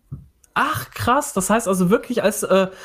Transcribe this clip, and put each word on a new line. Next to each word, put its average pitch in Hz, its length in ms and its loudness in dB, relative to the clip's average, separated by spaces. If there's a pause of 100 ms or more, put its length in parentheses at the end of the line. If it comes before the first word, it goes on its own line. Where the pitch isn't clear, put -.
(560)
Ach, 285 360 -4
krass. 269 420 0
Das 185 160 -2
heißt 226 180 0
also 185 220 2
wirklich, 233 320 0
als, 208 220 0
äh, 190 240 2 (180)